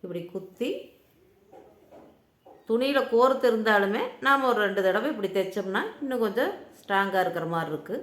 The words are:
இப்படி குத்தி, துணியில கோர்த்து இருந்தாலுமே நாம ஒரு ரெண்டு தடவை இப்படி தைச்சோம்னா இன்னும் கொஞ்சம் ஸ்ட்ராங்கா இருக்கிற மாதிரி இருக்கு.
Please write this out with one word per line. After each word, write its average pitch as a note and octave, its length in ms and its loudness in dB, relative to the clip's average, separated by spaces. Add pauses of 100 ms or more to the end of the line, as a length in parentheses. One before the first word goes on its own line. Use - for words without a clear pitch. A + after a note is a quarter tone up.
இப்படி E3+ 180 -8 (120)
குத்தி, A#3 380 -6 (2000)
துணியில C4 320 2 (120)
கோர்த்து B3+ 380 4
இருந்தாலுமே G#3+ 520 2 (240)
நாம C4+ 240 4
ஒரு A3 140 2
ரெண்டு G3 220 0
தடவை G#3 260 2
இப்படி G3 240 -4
தைச்சோம்னா F#3+ 460 -2 (200)
இன்னும் B3+ 220 -2
கொஞ்சம் A#3+ 280 0 (280)
ஸ்ட்ராங்கா G3 440 0
இருக்கிற E3+ 300 -2
மாதிரி D#3 200 -2
இருக்கு. F3+ 280 -8